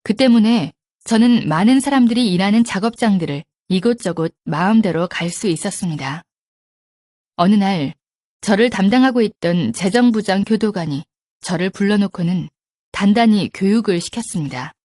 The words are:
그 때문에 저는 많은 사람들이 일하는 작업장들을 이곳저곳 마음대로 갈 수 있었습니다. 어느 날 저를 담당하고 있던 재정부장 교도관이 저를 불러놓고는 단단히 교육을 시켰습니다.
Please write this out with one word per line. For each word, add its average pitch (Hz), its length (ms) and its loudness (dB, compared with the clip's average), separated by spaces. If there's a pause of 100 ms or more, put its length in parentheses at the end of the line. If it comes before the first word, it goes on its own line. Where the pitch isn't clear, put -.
그 226 140 -2
때문에 233 580 2 (300)
저는 233 440 2
많은 202 320 2
사람들이 247 540 2
일하는 202 320 2
작업장들을 190 800 -2 (240)
이곳저곳 180 640 -2 (100)
마음대로 175 640 0
갈 170 220 -6
수 - 180 -6
있었습니다. 160 760 -6 (1160)
어느 190 180 4
날 190 380 -2 (480)
저를 214 280 2
담당하고 240 520 2
있던 175 500 -2
재정부장 208 720 0
교도관이 190 640 -2 (340)
저를 180 300 -4
불러놓고는 185 800 -2 (420)
단단히 208 600 2
교육을 196 480 0
시켰습니다. 143 720 -8 (100)